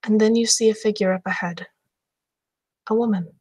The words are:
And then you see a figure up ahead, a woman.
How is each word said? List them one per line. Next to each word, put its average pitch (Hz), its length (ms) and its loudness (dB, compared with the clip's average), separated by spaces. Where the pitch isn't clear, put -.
And 214 160 2
then 214 160 4
you 233 120 2
see 220 220 2
a 220 60 2
figure 208 380 0
up 185 120 -4
ahead, 175 420 -8
a 220 60 -2
woman. 214 340 0